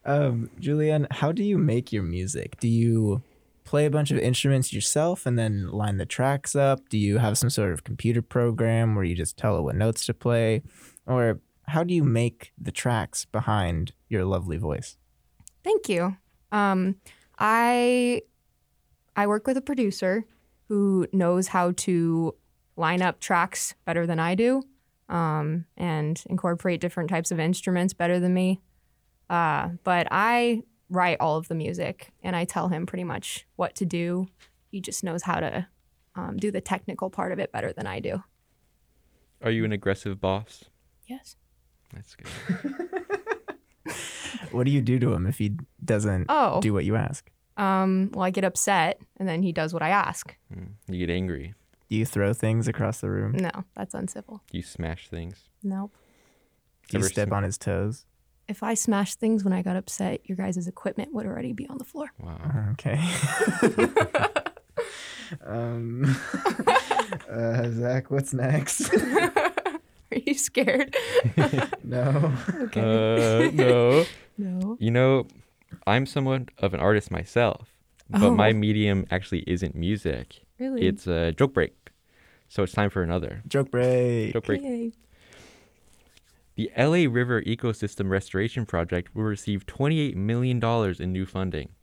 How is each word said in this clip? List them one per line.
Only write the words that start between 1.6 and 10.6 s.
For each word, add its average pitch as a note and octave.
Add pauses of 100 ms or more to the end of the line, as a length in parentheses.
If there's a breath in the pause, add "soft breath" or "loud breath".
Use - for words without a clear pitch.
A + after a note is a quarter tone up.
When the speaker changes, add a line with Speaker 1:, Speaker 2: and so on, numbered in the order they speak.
Speaker 1:
your G#2
music? F2+
Do A#2+
you A2+ (420 soft breath)
play D3+
a D3+
bunch D3
of C#3+
instruments B2+
yourself D#3
and B2
then G2+
line G#2
the F#2
tracks C#3
up? C3+
Do A2
you G2+
have A2+
some A#2
sort G2
of D2+
computer A#2
program A2+
where G2
you F2
just E2+
tell G2+
it E2
what C#2
notes A2
to -
play? A#2 (460 loud breath)